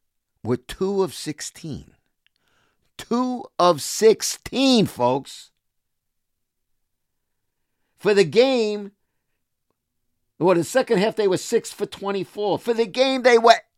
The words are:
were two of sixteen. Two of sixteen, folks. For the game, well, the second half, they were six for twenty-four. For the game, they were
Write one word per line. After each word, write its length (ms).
were 120
two 460
of 120
sixteen. 800
Two 460
of 220
sixteen, 1040
folks. 680
For 160
the 120
game, 680
well, 160
the 100
second 340
half, 180
they 120
were 80
six 340
for 160
twenty-four. 720
For 160
the 120
game, 360
they 160
were 220